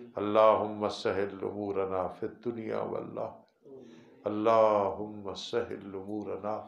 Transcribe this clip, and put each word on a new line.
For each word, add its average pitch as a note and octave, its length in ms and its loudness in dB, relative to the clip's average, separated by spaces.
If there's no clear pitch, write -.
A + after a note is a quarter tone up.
اللہم G#2 760 4
سہل G2 520 -2
امورنا F#2+ 680 -2
فی - 180 -10
الدنیا A2 560 -6
والآخرہ۔ A2+ 880 -10
اللہم G#2+ 1120 4
سہل G2+ 640 -6
امورنا G2+ 720 -6